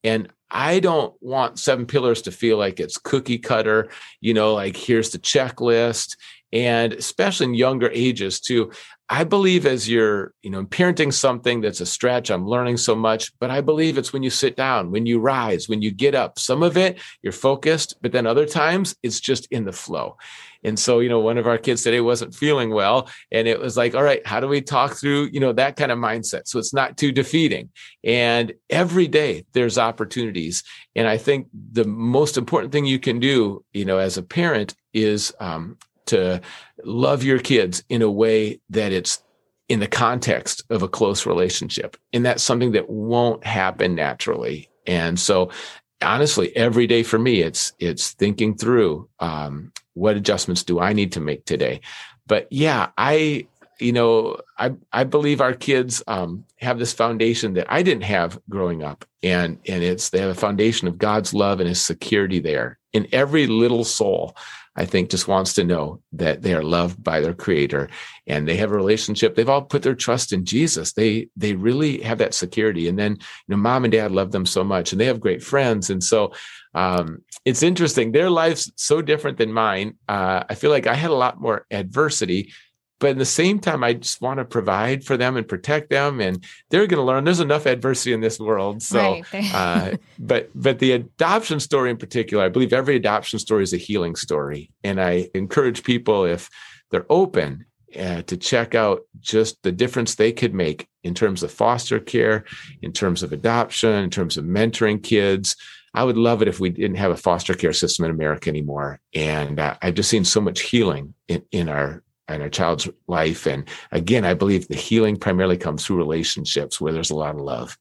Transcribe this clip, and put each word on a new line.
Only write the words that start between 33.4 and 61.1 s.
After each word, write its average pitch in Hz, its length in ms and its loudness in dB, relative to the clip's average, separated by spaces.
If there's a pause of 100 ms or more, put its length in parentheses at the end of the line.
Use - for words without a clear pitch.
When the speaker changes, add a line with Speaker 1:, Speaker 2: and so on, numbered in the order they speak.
Speaker 1:
you 101 140 -4
know, 95 120 2
as 95 200 0
a 90 40 -8
parent 151 520 -2 (180)
is, 107 480 0
um, 85 380 -10 (260)
to 92 360 0 (440)
love 127 380 0
your 131 160 2
kids 107 500 0
in 117 140 0
a 107 80 4
way 110 500 2 (100)
that 104 220 0
it's - 300 -4 (460)
in 120 100 2
the 101 80 0
context 117 840 0
of 107 140 0
a 95 60 -2
close 101 380 0
relationship. - 720 -2 (160)
And 120 140 0
that's 120 160 2
something 120 300 2
that - 180 0
won't 117 560 0
happen 92 480 0
naturally. 73 760 -4 (180)
And 87 320 0
so 92 320 2 (520)
honestly, 113 540 2
every 117 320 4
day 117 160 4
for 113 160 0
me, 117 220 4
it's, - 360 -4
it's - 340 -4
thinking 104 440 0
through, 107 520 2 (120)
um, 76 520 -8 (220)
what 104 220 2
adjustments 95 480 -2
do 87 160 0
I 98 120 2
need 101 200 0
to 87 80 -6
make 73 240 -6
today? 69 360 -2 (460)
But 107 240 0
yeah, 135 380 0 (100)
I, 147 480 2 (320)
you 120 140 0
know, 113 460 2 (200)
I, 127 140 -2 (200)
I 127 120 2
believe 147 360 0
our 127 140 2
kids, 127 540 0
um, 92 360 -6 (120)
have 120 220 -2
this 117 140 -4
foundation 113 600 0
that 90 160 -2
I 151 120 2
didn't 135 220 2
have 87 440 0
growing 87 340 -4
up. 73 220 -10 (180)
And, 87 360 0 (100)
and 92 160 -2
it's, 90 260 -2
they 90 100 0
have 95 100 0
a 90 40 -4
foundation 104 540 0
of 85 100 -6
God's 107 340 0